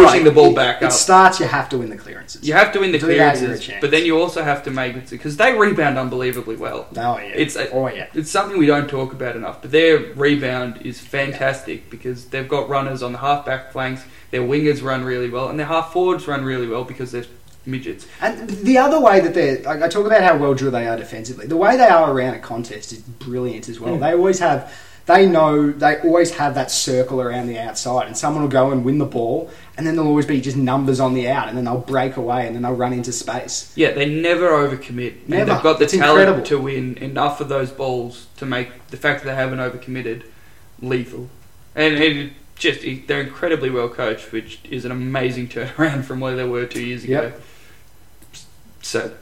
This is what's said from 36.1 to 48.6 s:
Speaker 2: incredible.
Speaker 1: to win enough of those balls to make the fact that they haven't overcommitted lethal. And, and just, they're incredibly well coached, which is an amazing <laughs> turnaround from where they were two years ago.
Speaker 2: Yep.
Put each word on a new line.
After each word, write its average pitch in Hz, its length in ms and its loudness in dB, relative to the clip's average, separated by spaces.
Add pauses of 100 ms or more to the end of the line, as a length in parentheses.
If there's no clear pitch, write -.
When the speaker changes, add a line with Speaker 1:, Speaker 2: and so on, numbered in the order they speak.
Speaker 2:
incredible. 190 180 0
Speaker 1:
to 143 140 0
win 131 380 -6
enough 135 420 -4
of 139 80 -8
those 135 240 -4
balls 123 640 -8
to 135 100 -12
make 123 420 -6
the 139 80 -14
fact 143 280 -2
that 135 60 -8
they 131 40 -6
haven't 131 240 -4
overcommitted 127 640 -8 (580)
lethal. 123 480 -6 (460)
And, 151 220 2
and 147 340 0 (240)
just, - 280 -4 (260)
they're 143 140 -2
incredibly 135 480 -4
well 120 180 -2
coached, 113 420 -6
which 110 380 -10
is 123 160 -10
an 123 80 -8
amazing 127 560 -6
<laughs> - 60 -14
turnaround 135 500 -4
from 131 160 -10
where 131 160 -6
they 127 100 -4
were 123 200 -4
two 120 180 -8
years 123 180 -8
ago. 123 200 -2
Speaker 2:
Yep. - 180 -10 (1400)